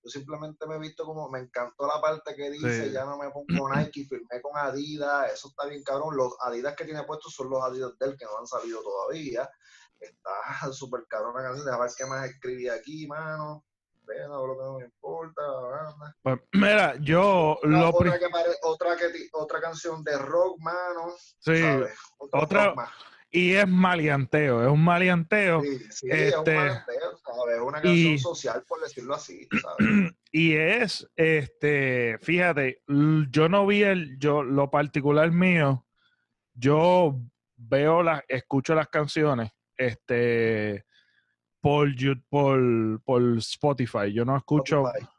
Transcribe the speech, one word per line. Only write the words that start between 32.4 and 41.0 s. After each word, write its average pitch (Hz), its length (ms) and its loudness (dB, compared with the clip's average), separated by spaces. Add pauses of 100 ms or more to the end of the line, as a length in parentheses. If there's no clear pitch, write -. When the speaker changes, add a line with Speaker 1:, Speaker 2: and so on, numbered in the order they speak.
Speaker 2:
l-, 147 420 4
yo 151 180 4
no 196 180 4
vi 208 180 4
el, 165 340 0
yo, 143 240 2
lo 139 260 2
particular 147 640 2
mío, 170 560 4 (680)
yo 151 680 4 (360)
veo 139 460 4
las, 160 260 0
escucho 135 460 0
las 156 140 2
canciones, 147 640 0 (240)
este, 117 1080 0 (760)